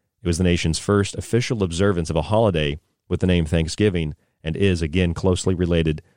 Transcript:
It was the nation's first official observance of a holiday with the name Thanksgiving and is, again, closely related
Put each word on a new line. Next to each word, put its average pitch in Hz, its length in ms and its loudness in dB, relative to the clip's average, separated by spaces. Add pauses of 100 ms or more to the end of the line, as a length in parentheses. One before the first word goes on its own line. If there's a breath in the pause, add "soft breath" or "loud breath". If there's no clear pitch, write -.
(220)
It - 40 -8
was 85 120 0
the 92 60 2
nation's 87 340 2
first 101 360 0
official 117 480 -2
observance 85 460 0
of 80 80 -2
a 78 60 2
holiday 82 580 0 (260)
with 90 140 -4
the 95 60 0
name 87 180 4
Thanksgiving 82 680 0 (280)
and 80 140 -6
is, 92 240 2
again, 85 320 0
closely 92 440 0
related 82 460 0 (140)